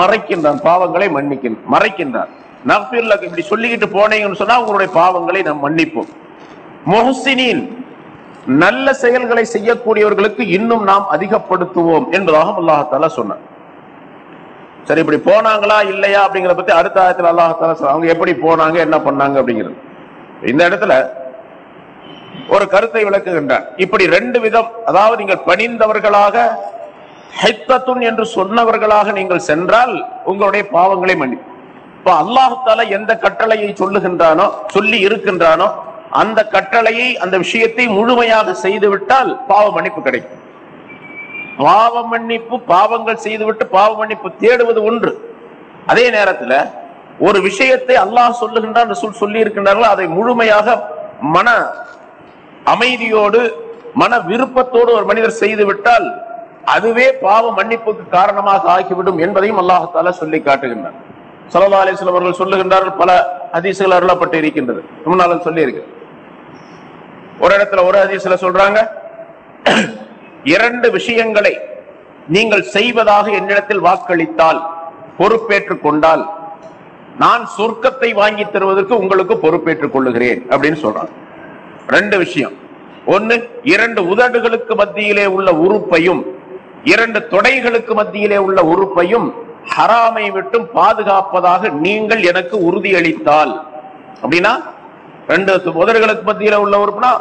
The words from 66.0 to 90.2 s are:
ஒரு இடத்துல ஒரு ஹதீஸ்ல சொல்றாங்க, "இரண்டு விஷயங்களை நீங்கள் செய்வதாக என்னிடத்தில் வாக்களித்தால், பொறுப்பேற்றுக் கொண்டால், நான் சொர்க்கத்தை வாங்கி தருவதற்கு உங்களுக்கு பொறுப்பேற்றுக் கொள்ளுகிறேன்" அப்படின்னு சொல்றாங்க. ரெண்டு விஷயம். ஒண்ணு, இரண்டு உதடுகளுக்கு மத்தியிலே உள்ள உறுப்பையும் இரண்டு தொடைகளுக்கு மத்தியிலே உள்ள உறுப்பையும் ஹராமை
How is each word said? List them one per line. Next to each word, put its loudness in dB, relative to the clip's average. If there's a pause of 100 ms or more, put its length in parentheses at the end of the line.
ஒரு 4
இடத்துல 2
ஒரு 4
ஹதீஸ்ல 0
சொல்றாங்க, 2 (1800)
"இரண்டு 2 (100)
விஷயங்களை 0 (840)
நீங்கள் 2 (120)
செய்வதாக 2 (140)
என்னிடத்தில் -2
வாக்களித்தால், 0 (580)
பொறுப்பேற்றுக் 0
கொண்டால், 2 (1000)
நான் 2 (140)
சொர்க்கத்தை -2 (100)
வாங்கி 0
தருவதற்கு 0
உங்களுக்கு 0
பொறுப்பேற்றுக் 0
கொள்ளுகிறேன்" 0 (100)
அப்படின்னு 0
சொல்றாங்க. -4 (840)
ரெண்டு 0
விஷயம். -4 (600)
ஒண்ணு, 0 (380)
இரண்டு 0 (120)
உதடுகளுக்கு 0
மத்தியிலே -2 (120)
உள்ள 0 (160)
உறுப்பையும் 2 (680)
இரண்டு 0 (140)
தொடைகளுக்கு 0
மத்தியிலே -2
உள்ள 2 (120)
உறுப்பையும் 0 (480)
ஹராமை 2 (120)